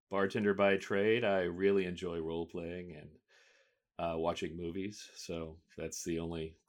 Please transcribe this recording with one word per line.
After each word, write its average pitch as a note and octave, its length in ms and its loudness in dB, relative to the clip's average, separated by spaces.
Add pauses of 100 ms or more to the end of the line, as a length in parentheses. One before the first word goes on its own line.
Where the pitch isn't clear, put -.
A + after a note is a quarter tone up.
(120)
bartender G2 420 4
by G2 220 6
trade. G#2+ 480 2
I G2 200 4
really F#2+ 420 4
enjoy F2 340 -4
role-playing E2+ 800 -6
and, D2 100 -18 (880)
uh, E2+ 180 -2
watching E2 380 -2
movies. F#2 500 -6 (120)
So E2 400 -8 (200)
that's E2 280 -8
the E2 140 0
only E2 360 -6 (140)